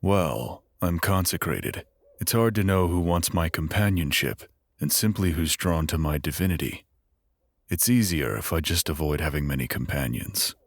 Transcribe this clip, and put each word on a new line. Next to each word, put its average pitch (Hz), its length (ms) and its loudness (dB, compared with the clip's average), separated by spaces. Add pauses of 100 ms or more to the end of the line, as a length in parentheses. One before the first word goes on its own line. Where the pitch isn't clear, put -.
Well, 76 600 0 (180)
I'm 87 180 0
consecrated. 90 840 -2 (340)
It's - 140 -2
hard 113 220 4
to 107 80 2
know 95 240 4
who 85 120 2
wants 85 340 0
my 82 160 2
companionship, 80 920 0 (360)
and 76 120 -2
simply 98 400 2
who's 80 240 0
drawn 80 320 0
to 85 100 -2
my 76 200 0
divinity. 78 680 -2 (840)
It's - 200 0
easier 85 480 2
if - 140 -6
I 82 80 2
just 82 300 0
avoid 73 320 0
having 73 260 -2
many 67 200 -2
companions. - 880 -4 (120)